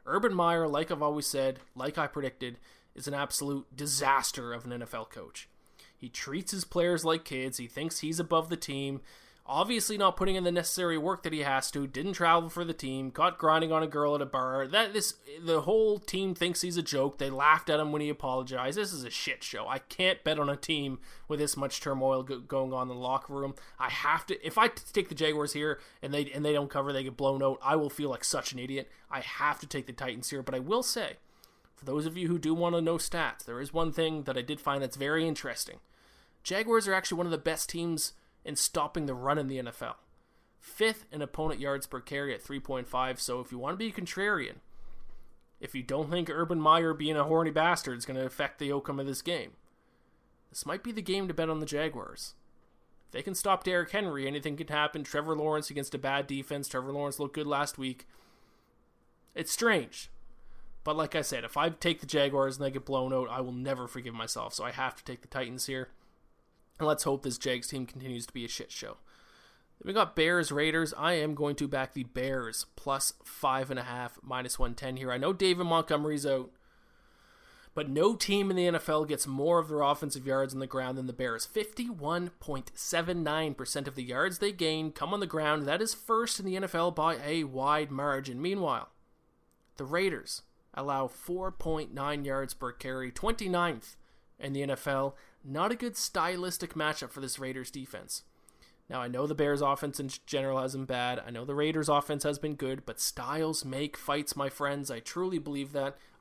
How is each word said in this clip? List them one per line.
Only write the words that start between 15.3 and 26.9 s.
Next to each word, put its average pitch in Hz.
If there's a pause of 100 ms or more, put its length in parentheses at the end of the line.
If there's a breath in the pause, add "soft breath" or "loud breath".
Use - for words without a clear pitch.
the 165
whole 214
team 190
thinks 175
he's 180
a 170
joke. 135
They 135
laughed 151
at 151
him 151
when 151
he 147
apologized. 131
This 202
is 143
a 117
shit -
show. -
I 135
can't 185
bet 156
on 143
a 139
team 143 (300 loud breath)
with 151
this 147
much 139
turmoil 131
go-, 131
going 131
on 127
in 127
the 123
locker 131
room. 139 (240 loud breath)
I 131
have 151
to, -
if 160
I 226
t-, - (100)
take 196
the 165
Jaguars 151
here 151 (220 loud breath)
and 139
they, 143
and 147
they 151
don't 143
cover, 139